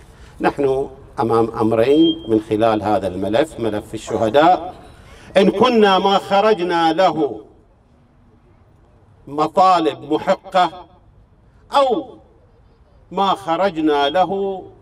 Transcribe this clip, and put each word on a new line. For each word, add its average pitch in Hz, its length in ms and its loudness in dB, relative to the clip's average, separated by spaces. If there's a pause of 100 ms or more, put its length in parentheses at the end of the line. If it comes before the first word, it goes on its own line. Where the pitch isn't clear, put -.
(420)
نحن 139 480 -2 (300)
أمام 113 320 0
أمرين 127 800 2
من 110 120 2
خلال 110 420 0
هذا 98 240 -2
الملف، 104 520 -4
ملف 107 340 -8
الشهداء. 139 800 0 (640)
إن 190 140 4
كنا 208 480 2
ما 196 180 2
خرجنا 180 760 0
له 156 480 0 (1900)
مطالب 156 840 0
محقة 180 760 -2 (840)
أو 247 460 0 (960)
ما 190 160 -2
خرجنا 160 840 0
له 185 540 -2 (180)